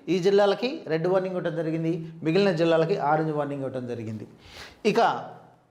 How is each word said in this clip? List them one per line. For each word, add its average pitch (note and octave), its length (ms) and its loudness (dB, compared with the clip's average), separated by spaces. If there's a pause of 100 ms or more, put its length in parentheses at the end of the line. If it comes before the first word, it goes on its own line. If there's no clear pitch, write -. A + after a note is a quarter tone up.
ఈ F3+ 100 2
జిల్లాలకి G3+ 680 2
రెడ్ D#3+ 200 0
వార్నింగ్ F#3 300 0
ఇవ్వడం E3 180 -4
జరిగింది, D#3+ 560 -4 (120)
మిగిలిన E3 280 4
జిల్లాలకి E3 460 2
ఆరెంజ్ D#3 340 0
వార్నింగ్ C#3+ 320 -4
ఇవ్వడం B2+ 240 -8
జరిగింది. A2 400 -8 (580)
ఇక F3+ 380 2 (480)